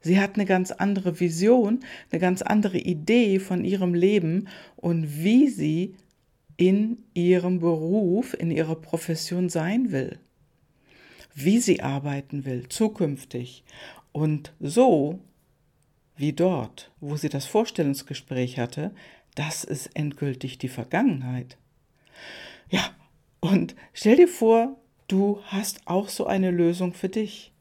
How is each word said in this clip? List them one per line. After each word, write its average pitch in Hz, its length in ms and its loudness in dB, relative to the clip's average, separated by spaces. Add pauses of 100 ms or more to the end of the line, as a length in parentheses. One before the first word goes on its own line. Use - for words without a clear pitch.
Sie 185 200 4
hat 196 160 -2
eine 202 100 0
ganz 185 240 2
andere 190 480 -2
Vision, 208 640 2 (300)
eine 165 100 -2
ganz 180 200 2
andere 208 380 0
Idee 196 640 2
von 185 240 -4
ihrem 185 280 0
Leben 180 540 2 (300)
und 160 480 -4
wie 247 240 6
sie 170 480 -2 (600)
in 208 420 2 (160)
ihrem 180 440 2
Beruf, 175 800 0
in 165 140 -2
ihrer 160 240 -2
Profession 170 720 -4
sein 196 420 -2
will, 135 300 -6 (1120)
wie 170 240 2
sie 214 240 2
arbeiten 139 640 -6
will, 127 240 -6
zukünftig. 151 960 -4 (480)
Und 151 480 -2
so 170 580 2 (960)
wie 147 160 -2
dort, 151 680 -2
wo 147 160 -8
sie 151 120 -4
das 139 180 -6
Vorstellungsgespräch 139 1120 -2
hatte, 151 360 -6 (400)
das 151 300 -6
ist - 300 -8
endgültig 143 640 -6
die 135 100 -6
Vergangenheit. 127 920 -2 (1120)
Ja, - 200 -2 (500)
und 175 340 0 (180)
stell 220 240 4
dir 349 120 10
vor, 233 520 2 (280)
du 202 360 0
hast - 420 -8
auch 196 220 -2
so - 180 -6
eine 190 240 0
Lösung 175 440 0
für - 140 -6
dich. - 520 -6